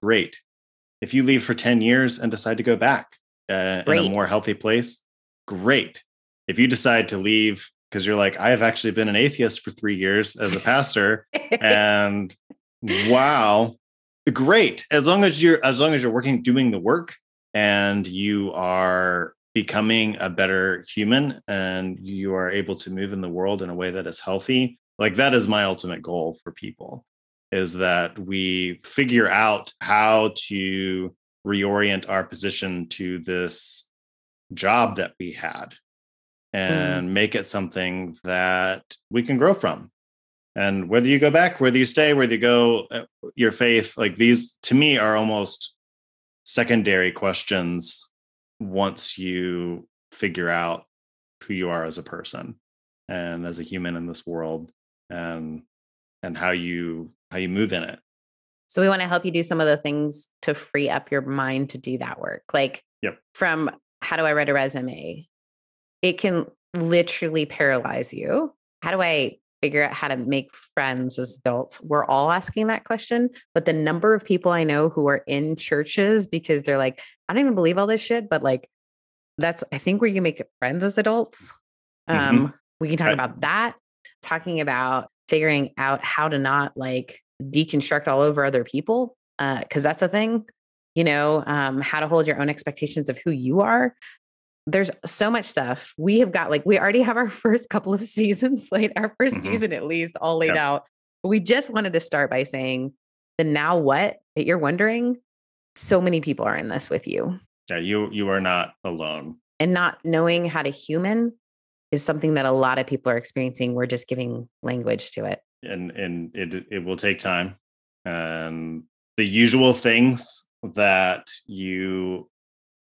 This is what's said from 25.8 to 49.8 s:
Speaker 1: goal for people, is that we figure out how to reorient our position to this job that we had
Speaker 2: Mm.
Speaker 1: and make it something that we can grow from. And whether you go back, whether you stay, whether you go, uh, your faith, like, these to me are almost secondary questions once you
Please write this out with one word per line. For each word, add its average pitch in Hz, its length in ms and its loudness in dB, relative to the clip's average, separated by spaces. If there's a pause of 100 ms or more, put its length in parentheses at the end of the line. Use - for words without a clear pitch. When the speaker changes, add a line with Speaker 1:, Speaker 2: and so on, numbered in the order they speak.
Speaker 1:
goal 80 400 -4
for 85 80 -16
people, - 540 -16 (480)
is 92 220 -2
that 87 440 0
we 92 680 -4
figure 120 460 2
out 104 500 2
how 107 520 4 (160)
to 95 640 -4 (320)
reorient 101 640 0
our 95 160 -2
position 92 640 -6
to 90 320 -8
this 90 640 -6 (680)
job 107 440 0
that 90 240 -6
we 87 120 -10
had - 420 -10 (800)
Speaker 2:
Mm. 101 60 -4
Speaker 1:
and 92 540 -2
make 104 200 2
it 101 140 -2
something 92 760 -4
that 92 600 0 (280)
we 117 140 0
can 131 140 0
grow 175 160 6
from. - 360 -4 (640)
And 98 340 -2
whether 120 200 4
you 139 100 6
go 147 120 6
back, 170 300 4
whether 127 160 4
you 127 80 4
stay, 151 300 4
whether 127 180 2
you 113 80 0
go, 120 520 4
uh, 117 140 -8 (280)
your 120 160 4
faith, 117 480 2
like, 104 180 0
these 117 460 4
to - 140 0
me 147 200 6
are 107 200 2
almost 107 580 -2 (720)
secondary 101 680 2
questions 90 960 -4 (540)
once 95 580 -4
you 90 720 -6 (240)